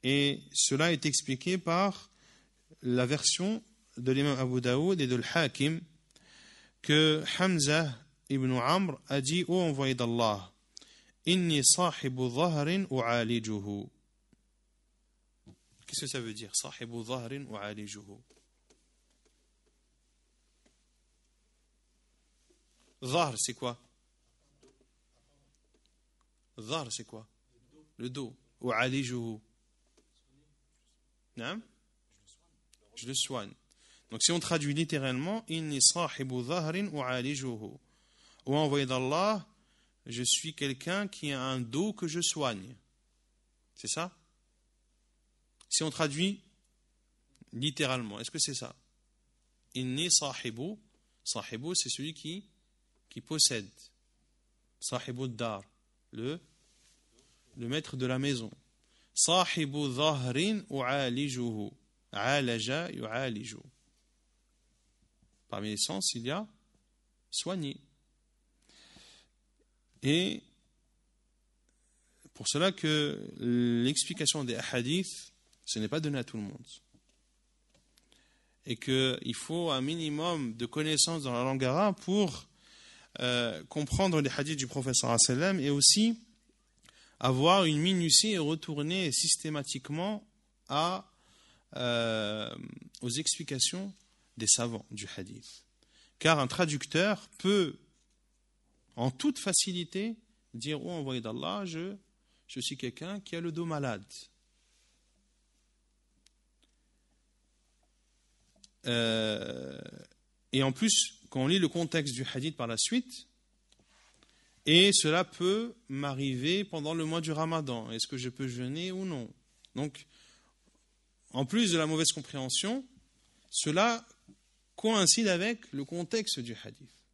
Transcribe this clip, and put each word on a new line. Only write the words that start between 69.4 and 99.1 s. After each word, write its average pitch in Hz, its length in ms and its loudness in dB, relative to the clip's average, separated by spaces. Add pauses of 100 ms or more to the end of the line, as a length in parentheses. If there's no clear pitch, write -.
Et 160 380 0 (1900)
pour - 120 -10
cela 170 240 2
que 151 480 0 (200)
l'explication 120 1080 2
des 120 120 -4
hadiths, 131 760 -4 (320)
ce - 140 -4
n'est 107 100 -2
pas 147 100 -2
donné 147 200 -2
à 120 60 -4
tout - 120 -12
le 107 60 -4
monde. 98 240 -10 (2000)
Et 117 100 -2
qu'il 131 580 0
faut 170 360 -2
un 131 100 0
minimum 151 760 -2
de 120 120 -4
connaissances 156 560 0
dans 131 100 -2
la 120 100 0
langue 135 220 0
arabe 180 380 2
pour, 190 440 0 (760)
euh, 120 440 0
comprendre 160 560 2
les 139 100 2
hadiths 147 280 -2
du 135 80 -2
prophète 131 280 -2
sallallahu 117 240 4 (100)
alayhi 127 120 2
wa 170 60 2
sallam 190 140 2
et 139 100 0
aussi 208 480 6 (1000)
avoir 151 460 6
une 151 140 4
minutie 175 540 6
et 196 60 0
retourner 156 760 -2
systématiquement 156 1120 -2 (420)
à, 175 420 -2 (680)
euh, 113 800 0 (460)
aux 123 100 -4
explications 156 840 -2 (420)
des 113 120 -2
savants 117 420 2
du 101 260 -10
hadith. - 480 -14 (540)
Car 156 220 6
un 127 80 2
traducteur 170 880 0
peut, 190 400 2 (1160)
en 123 140 2